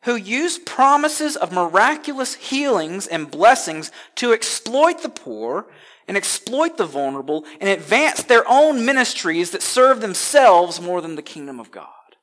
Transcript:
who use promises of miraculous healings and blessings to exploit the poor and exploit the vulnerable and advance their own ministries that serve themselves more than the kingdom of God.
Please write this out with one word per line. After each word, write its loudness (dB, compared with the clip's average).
who -2
use -4
promises 0
of 2
miraculous 0
healings -2
and -6
blessings 2
to 0
exploit -2
the -10
poor -10
and -6
exploit -4
the 0
vulnerable -6
and -2
advance 0
their 4
own 4
ministries -2
that -8
serve 4
themselves 4
more -4
than -10
the -12
kingdom -14
of -18
God. -20